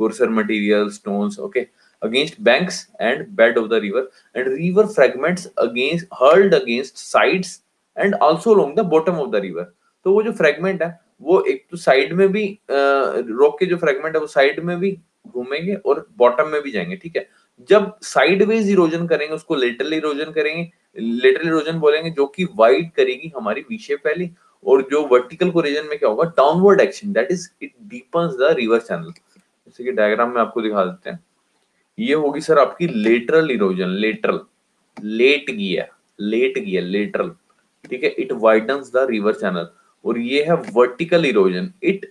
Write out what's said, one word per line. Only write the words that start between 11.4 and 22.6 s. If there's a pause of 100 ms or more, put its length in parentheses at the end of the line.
एक
तो
side
में
भी, (100)
अ, (540)
rock
के
जो
fragment
है,
वो
side
में
भी (280)
घूमेंगे
और
bottom
में
भी
जाएंगे,
ठीक
है। (400)
जब
साइडवेज
इरोजन
करेंगे,
उसको
लेटरल
इरोजन
करेंगे, (280)
लेटरल
इरोजन
बोलेंगे,
जो
कि
वाइड